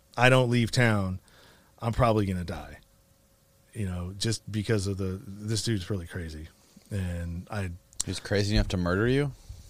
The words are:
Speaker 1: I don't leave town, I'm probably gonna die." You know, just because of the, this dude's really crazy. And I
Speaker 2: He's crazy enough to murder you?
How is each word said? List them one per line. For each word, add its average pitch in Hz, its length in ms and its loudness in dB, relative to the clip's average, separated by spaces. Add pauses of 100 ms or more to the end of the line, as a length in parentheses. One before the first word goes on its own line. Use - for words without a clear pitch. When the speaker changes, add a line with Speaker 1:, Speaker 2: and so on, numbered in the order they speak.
(160)
Speaker 1:
I 123 140 8
don't 127 200 6
leave 120 220 2
town, 101 480 2 (640)
I'm 117 120 0
probably 110 320 4
gonna 90 180 -2
die." - 340 -10 (960)
You 107 140 -4
know, 90 300 -4
just 110 340 -4
because 104 360 0
of 98 100 -2
the, 95 280 -4
this 107 380 -4
dude's 107 260 0
really 92 180 -4
crazy. 80 420 -10 (420)
And 87 580 -4
I 98 220 -6 (340)
Speaker 2:
He's 98 140 -4
crazy 104 360 0
enough 107 140 4
to 101 80 0
murder 92 300 2
you? 139 240 2 (380)